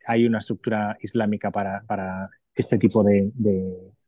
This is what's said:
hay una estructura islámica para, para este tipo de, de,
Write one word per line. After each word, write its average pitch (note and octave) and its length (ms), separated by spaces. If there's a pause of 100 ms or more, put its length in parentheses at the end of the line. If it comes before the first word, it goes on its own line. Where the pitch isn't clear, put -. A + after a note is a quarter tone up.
hay A#2 220
una A2+ 100
estructura G#2+ 640
islámica G#2+ 480
para, G2+ 380
para F#2+ 420 (240)
este A#2 240
tipo G#2 260
de, G2+ 300
de, F#2+ 420 (320)